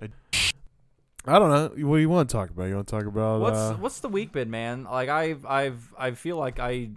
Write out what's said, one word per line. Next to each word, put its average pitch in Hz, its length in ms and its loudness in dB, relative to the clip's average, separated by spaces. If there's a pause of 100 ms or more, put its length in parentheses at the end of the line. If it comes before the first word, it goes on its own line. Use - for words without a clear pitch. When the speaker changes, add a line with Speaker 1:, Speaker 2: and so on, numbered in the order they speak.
Speaker 1:
I, 110 80 -10 (1160)
I 151 140 6
don't 190 120 8
know. 147 360 2
What 147 100 4
do 156 40 6
you 156 80 4
wanna 170 160 4
talk 101 260 -2
about? 90 140 -6
You 95 100 -2
wanna 101 100 -2
talk 107 200 -4
about, 110 380 0
Speaker 2:
What's, 110 160 2
Speaker 1:
uh, 110 200 0
Speaker 2:
what's 247 220 -6
the 277 80 -6
week 202 240 -4
been, 123 180 -4
man? 117 340 -6
Like, 127 240 -2
I've, 156 380 -2
I've, 135 500 -2
I 127 160 -2
feel 170 240 -6
like 131 220 -4
I 123 380 -4